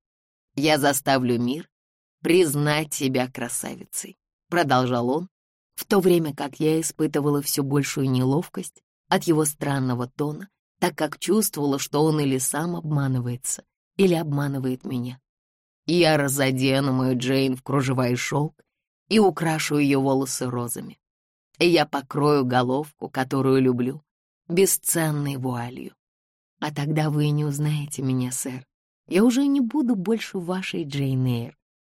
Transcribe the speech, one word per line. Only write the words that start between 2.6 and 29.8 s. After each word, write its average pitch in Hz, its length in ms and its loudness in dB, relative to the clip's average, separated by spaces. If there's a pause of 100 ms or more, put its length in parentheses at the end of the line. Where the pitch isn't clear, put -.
тебя 131 400 -2
красавицей», - 880 -10 (320)
продолжал 127 600 2
он, 165 200 -2 (460)
в - 100 -12
то 202 160 4
время 165 340 4
как 143 240 -8
я 156 220 2
испытывала 147 600 -2
все 143 220 -2
большую 139 460 -2
неловкость 131 760 -2 (240)
от 196 160 0
его 156 220 4
странного 131 600 -2
тона, 151 420 -8 (300)
так 175 180 -2
как 151 220 -4
чувствовала, 147 600 0
что 147 240 0
он 156 160 2
или 135 180 0
сам 160 380 -4
обманывается, 135 880 -4 (320)
или 190 180 4
обманывает 143 680 -2
меня. 123 380 -8 (640)
«Я 156 320 4
разодену 135 760 2
мою 131 260 0
Джейн 131 380 0
в 127 80 -12
кружева 131 460 0
и 123 60 0
шелк 147 460 -4 (460)
и 220 120 4
украшу 160 580 2
ее 139 240 4
волосы 131 480 0
розами. 120 500 -8 (600)
И 170 80 4
я 165 180 4
покрою 143 600 0
головку, 127 640 -2
которую 131 520 2
люблю, 127 420 0 (460)
бесценной 156 880 0
вуалью. 123 580 -8 (640)
А 151 140 -6
тогда 156 360 0
вы 147 160 2
и 147 60 2
не 151 140 0
узнаете 147 560 -4
меня, 127 300 -2
сэр. 127 340 -8 (460)
Я 190 140 4
уже 254 200 4
не 277 140 2
буду 247 360 0